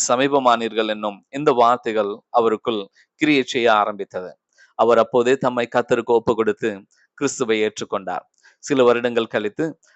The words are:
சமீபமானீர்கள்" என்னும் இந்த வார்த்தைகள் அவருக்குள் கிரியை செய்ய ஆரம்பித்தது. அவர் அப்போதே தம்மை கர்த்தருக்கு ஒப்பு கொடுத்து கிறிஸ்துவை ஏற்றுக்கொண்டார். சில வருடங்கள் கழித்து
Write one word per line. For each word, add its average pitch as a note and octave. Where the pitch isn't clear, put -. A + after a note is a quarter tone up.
சமீபமானீர்கள்" A#2+
என்னும் G#2+
இந்த D3
வார்த்தைகள் A#2
அவருக்குள் A2
கிரியை D3
செய்ய A#2
ஆரம்பித்தது. G2+
அவர் A2+
அப்போதே B2
தம்மை B2
கர்த்தருக்கு A#2+
ஒப்பு A#2
கொடுத்து G#2+
கிறிஸ்துவை A2+
ஏற்றுக்கொண்டார். G2+
சில C3+
வருடங்கள் A#2+
கழித்து A#2+